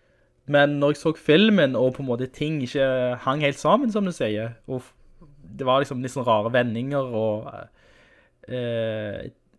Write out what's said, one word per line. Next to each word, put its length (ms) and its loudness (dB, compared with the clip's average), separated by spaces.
men 340 4
når 140 2
jeg 100 -10
så 80 2
filmen, 640 4
og 160 2
på 100 -10
en 60 -4
måte 180 -2
ting 380 -4
ikke 240 0
hang 240 0
helt 160 -2
sammen, 320 2
som 160 0
du 20 -2
sier, 540 -4
og 160 -8
f-, 120 -20
det 180 -10
var 140 4
liksom 240 -2
litt 80 -6
sånn 160 -6
rare 240 2
vendinger, 640 0
og, 320 0
eh, 800 -4